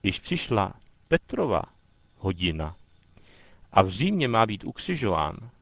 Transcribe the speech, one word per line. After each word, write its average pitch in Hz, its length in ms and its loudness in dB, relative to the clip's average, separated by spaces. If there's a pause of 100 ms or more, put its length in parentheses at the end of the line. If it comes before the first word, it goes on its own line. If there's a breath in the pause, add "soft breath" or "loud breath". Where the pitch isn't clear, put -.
Když 98 200 -2
přišla 120 540 -2 (340)
Petrova 160 540 0 (560)
hodina 85 580 -2 (960 soft breath)
a 101 100 6
v 95 60 4
Římě 143 400 0
má 113 180 4
být 107 180 -6
ukřižován 113 880 -2 (120)